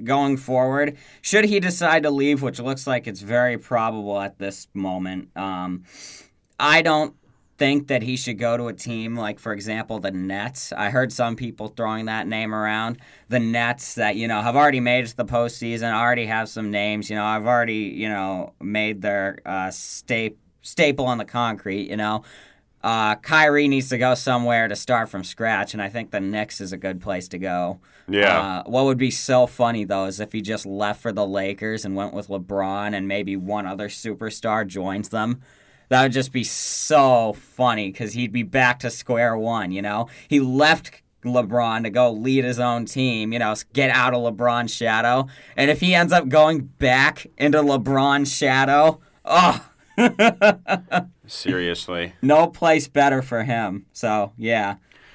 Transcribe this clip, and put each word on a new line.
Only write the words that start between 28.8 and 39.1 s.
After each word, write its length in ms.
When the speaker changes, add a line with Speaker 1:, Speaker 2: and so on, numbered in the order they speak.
Speaker 1:
would 140
be 120
so 360
funny, 380
though, 200
is 160
if 120
he 80
just 260
left 360
for 80
the 160
Lakers 580
and 120
went 180
with 140
LeBron 680
and 140
maybe 260
one 320
other 220
superstar 760
joins 440
them. 320
That 140
would 100
just 200
be 120
so 920
funny, 540
'cause 220
he'd 180
be 100
back 380
to 100
square 460